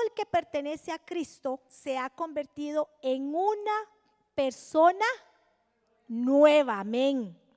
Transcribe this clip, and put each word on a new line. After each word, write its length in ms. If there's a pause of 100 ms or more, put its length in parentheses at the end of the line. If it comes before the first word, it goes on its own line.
el 80
que 140
pertenece 680
a 60
Cristo 680
se 300
ha 140
convertido 800 (100)
en 340
una 380 (640)
persona 720 (1000)
nueva. 760
Amén. 540 (220)